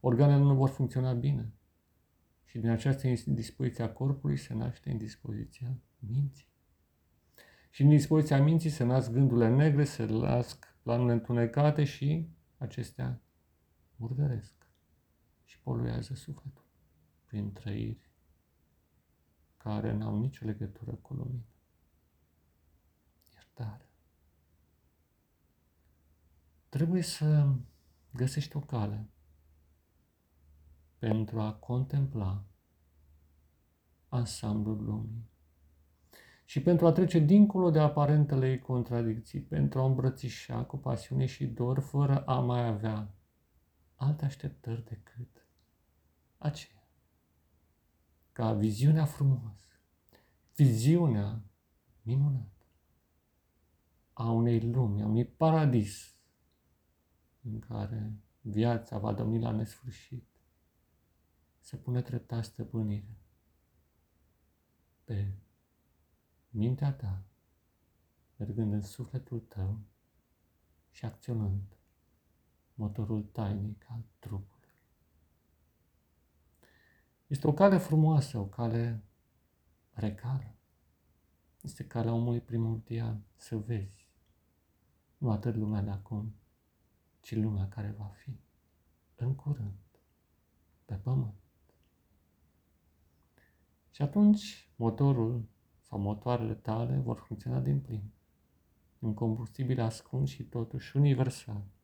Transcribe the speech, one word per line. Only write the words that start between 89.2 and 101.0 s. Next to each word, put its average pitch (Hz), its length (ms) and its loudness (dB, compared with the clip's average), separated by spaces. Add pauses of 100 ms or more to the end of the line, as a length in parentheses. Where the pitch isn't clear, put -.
curând, 107 640 -8 (840)
pe 110 100 -10
pământ. 123 480 -4 (2500)
Și - 120 -6
atunci, 208 760 4
motorul 117 720 2 (320)
sau - 180 -12
motoarele 110 560 -2
tale 117 420 -4
vor 120 220 -2
funcționa 123 420 -6
din 139 200 0
plin, 107 300 -10 (880)
un 110 160 -4
combustibil 120 640 -2
ascuns 127 500 -2
și - 140 -12
totuși - 520 -6
universal. 123 680 2 (200)